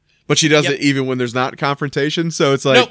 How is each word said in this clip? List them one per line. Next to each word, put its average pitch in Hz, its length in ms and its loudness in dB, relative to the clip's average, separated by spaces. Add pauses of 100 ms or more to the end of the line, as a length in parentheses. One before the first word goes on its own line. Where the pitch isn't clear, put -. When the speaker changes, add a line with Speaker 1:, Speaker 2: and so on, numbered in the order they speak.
(280)
Speaker 1:
But 147 100 0
she - 100 2
does 151 180 4
Speaker 2:
Yep. 175 80 0
Speaker 1:
it - 80 -4
even 135 240 0
when 131 140 -4
there's 120 160 -4
not 127 220 -2
confrontation, 151 720 -4
so 151 220 2
it's 135 120 0
like 131 120 4
Speaker 2:
Nope. - 120 2